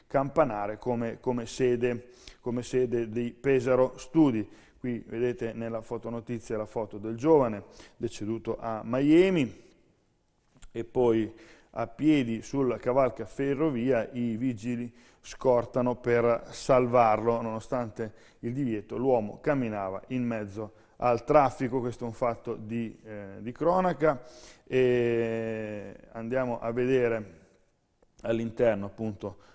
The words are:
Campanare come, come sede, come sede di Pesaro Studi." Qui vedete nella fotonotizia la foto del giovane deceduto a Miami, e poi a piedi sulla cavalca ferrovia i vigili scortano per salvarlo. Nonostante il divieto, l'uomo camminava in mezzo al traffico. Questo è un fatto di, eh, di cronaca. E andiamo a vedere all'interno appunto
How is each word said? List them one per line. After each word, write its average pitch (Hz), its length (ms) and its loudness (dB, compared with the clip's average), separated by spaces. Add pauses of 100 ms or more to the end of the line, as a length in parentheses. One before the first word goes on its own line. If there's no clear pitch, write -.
Campanare 113 720 0
come, 117 420 -2
come 120 240 -2
sede, 123 680 0 (280)
come 123 220 -4
sede 120 480 0
di 120 280 -4
Pesaro 131 600 2
Studi." 127 500 2 (300)
Qui 120 300 -6
vedete 117 460 -2
nella 113 260 -8
fotonotizia 113 760 -8
la 107 80 -6
foto 107 340 -8
del 110 180 -8
giovane 123 480 4 (320)
deceduto 113 640 -6
a 110 240 -6
Miami, 147 680 4 (1160)
e 117 140 -8
poi 113 500 2 (380)
a 113 160 -4
piedi 135 540 2
sulla 127 340 -2
cavalca 123 500 0
ferrovia 131 880 0
i 120 240 -2
vigili 120 580 -4 (260)
scortano 123 760 0
per 117 540 2
salvarlo. 117 920 4
Nonostante 113 720 -6 (280)
il 120 120 -6
divieto, 113 440 -4
l'uomo 117 440 0
camminava 107 680 -2
in 127 160 -4
mezzo 107 500 -6 (240)
al 120 260 0
traffico. 135 560 4
Questo 120 240 -6
è - 20 -6
un 110 80 -8
fatto 117 400 -4
di, 113 500 -8
eh, 104 220 -14 (140)
di 104 100 -10
cronaca. 156 720 0 (420)
E 113 1300 0 (200)
andiamo 120 480 -4
a 117 100 -4
vedere 117 680 0 (840)
all'interno 113 640 0
appunto 104 520 -8 (160)